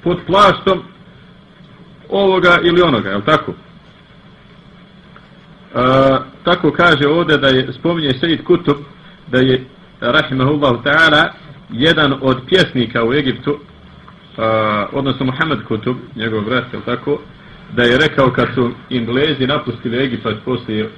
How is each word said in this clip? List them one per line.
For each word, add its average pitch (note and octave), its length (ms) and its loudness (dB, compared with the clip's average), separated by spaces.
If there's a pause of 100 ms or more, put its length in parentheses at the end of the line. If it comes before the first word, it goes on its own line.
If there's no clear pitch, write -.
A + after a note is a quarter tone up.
Pod F3 240 -2
plaštom F#3+ 520 2 (1300)
ovoga F#3 540 4
ili E3+ 180 2
onoga, A#2 280 2
je G2 60 -4
li G2+ 100 -4
tako? D3 260 0
E, E2 40 -10 (3000)
tako E3+ 280 2
kaže D#3 360 4
ovdje D#3+ 300 2
da C3+ 100 2
je, C3 260 0
spominje D#3+ 460 -2
Sejid E3 240 -2
Kutub, E3+ 340 0 (500)
da B2 100 -2
je, B2+ 260 2 (380)
rahimahullahu C3+ 840 0
ta'ala, D3+ 460 2 (400)
jedan D3 520 2
od C3 260 0
pjesnika B2 580 0
u A#2 80 0
Egiptu, C#3 440 -2 (800)
a, A2 560 0
odnosno C3+ 320 -2
Muhammed C3 420 -2
Kutub, B2 300 -4 (180)
njegov A2 260 -4
brat, B2 320 -4
je G#2 60 -10
li G2+ 60 -12
tako, C3+ 340 -4 (560)
da A#2+ 80 2
je A#2+ 140 4
rekao C#3+ 340 2
kad B2 240 0
su A#2+ 160 0 (200)
Englezi B2+ 560 -2
napustili B2+ 560 -4
Egipat A#2 320 -4 (100)
poslije A2 520 -4